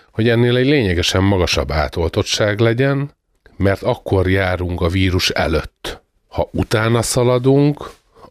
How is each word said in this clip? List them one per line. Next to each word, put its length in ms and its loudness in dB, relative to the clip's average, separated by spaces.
hogy 160 0
ennél 280 2
egy 100 2
lényegesen 560 2
magasabb 500 0
átoltottság 880 -2
legyen, 500 0
mert 260 0
akkor 480 0
járunk 500 -2
a 80 0
vírus 420 0
előtt. 720 -6
Ha 240 -4
utána 500 0
szaladunk, 880 2